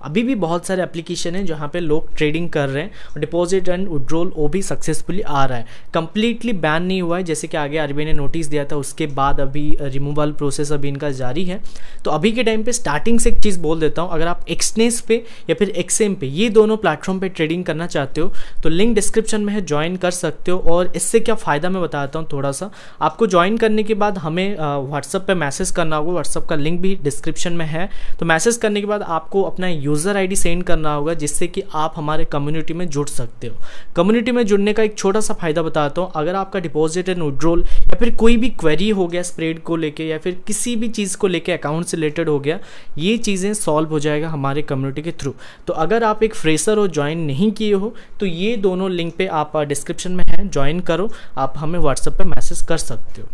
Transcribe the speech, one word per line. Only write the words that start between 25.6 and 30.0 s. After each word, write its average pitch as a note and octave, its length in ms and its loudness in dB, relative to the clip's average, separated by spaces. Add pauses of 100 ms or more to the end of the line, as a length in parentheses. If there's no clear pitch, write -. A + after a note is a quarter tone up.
करना E3 240 0
होगा, E3 260 -2
WhatsApp - 280 0
का E3 60 0
link D#3 260 0
भी G3+ 220 2
description - 500 0
में E3+ 120 0
है। D#3+ 240 -4 (300)
तो E3+ 60 -2
message E3 320 0
करने G#3 240 -2
के G3+ 60 -6
बाद G#3 140 -4
आपको E3+ 400 -4
अपना F#3 260 -2
user D#3 500 -2